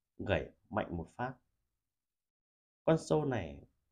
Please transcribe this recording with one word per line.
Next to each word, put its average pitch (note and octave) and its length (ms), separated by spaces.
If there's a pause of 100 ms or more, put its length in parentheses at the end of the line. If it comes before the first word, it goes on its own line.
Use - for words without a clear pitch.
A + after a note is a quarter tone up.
(180)
gẩy F#2+ 340 (180)
mạnh F2+ 280
một E2 180
phát. B2+ 180 (1500)
Con D#3+ 120
sâu D#3 280
này F2 400 (260)